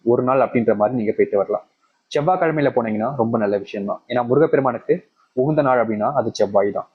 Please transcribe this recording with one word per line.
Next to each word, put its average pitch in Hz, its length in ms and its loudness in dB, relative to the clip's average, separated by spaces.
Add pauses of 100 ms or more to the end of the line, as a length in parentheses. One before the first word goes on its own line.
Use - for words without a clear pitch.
(120)
ஒரு 123 160 2
நாள் 131 180 4
அப்படின்ற 113 340 0
மாதிரி 120 200 0
நீங்க 107 180 -2
போயிட்டு 101 240 2
வரலாம். - 240 -4 (460)
செவ்வாய்க்கிழமையில 156 600 0
போனீங்கன்னா 113 360 -2 (120)
ரொம்ப 117 220 0
நல்ல 101 200 0
விஷயம்தான். 101 460 -8
ஏன்னா 123 220 -2
முருகப்பெருமானுக்கு 139 640 2 (420)
உகந்த 147 320 0
நாள் 123 140 4
அப்படின்னா 110 260 -2 (100)
அது 113 100 -2 (100)
செவ்வாய் 101 380 2
தான். - 180 -8